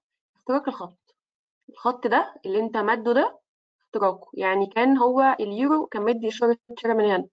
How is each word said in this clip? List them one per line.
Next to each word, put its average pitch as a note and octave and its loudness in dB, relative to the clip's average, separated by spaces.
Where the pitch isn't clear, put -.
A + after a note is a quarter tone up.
اختراق C#4 -4
الخط، - -14
الخط B3 -4
ده B3+ 0
اللي G3 -2
أنت A3+ -4
مادّه A3 0
ده D#4+ 0
اختراقه، F#3 -4
يعني F#3+ 0
كان B3+ 2
هو C4 4
اليورو B3 -2
كان G#3 -8
مدّي A3+ -2
إشارة A#3 0
شراء A#3 -2
من G#3+ 2
هنا F#3+ 0